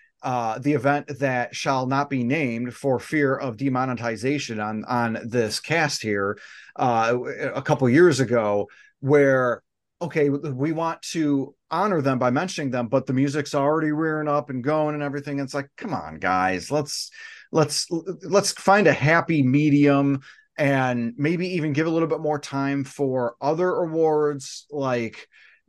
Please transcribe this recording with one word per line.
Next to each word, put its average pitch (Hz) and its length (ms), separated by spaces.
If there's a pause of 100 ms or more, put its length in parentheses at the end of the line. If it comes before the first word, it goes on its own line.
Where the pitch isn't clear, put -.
(220)
uh, 123 380
the 143 140
event 143 460
that 127 360
shall 131 300
not 135 240
be 127 160
named 123 480
for 131 260
fear 143 380
of 127 180
demonetization 127 1040
on, 107 240
on 117 400
this 113 380
cast 156 400
here, 101 360 (380)
uh, 120 420 (360)
a 127 80
couple 131 260
years 143 320
ago, 107 480 (320)
where, 135 640 (380)
okay, 151 280
we 143 440
want 165 280
to 143 540 (160)
honor 175 300
them 131 180
by 127 100
mentioning 156 400
them, 120 180
but 131 180
the 135 80
music's 139 420
already 151 360
rearing 156 360
up 147 220
and 127 140
going 151 300
and 147 80
everything. 143 380
It's 135 140
like, 139 240
come 190 160
on, 78 260
guys, 92 500
let's, 147 400 (420)
let's, - 380 (320)
let's 190 300
find 196 360
a 139 60
happy 160 480
medium 139 800 (360)
and 127 600
maybe 165 320
even 156 240
give 156 140
a - 20
little 165 180
bit 156 120
more 151 200
time 139 440
for 131 580
other 160 280
awards 156 1000
like 127 580 (420)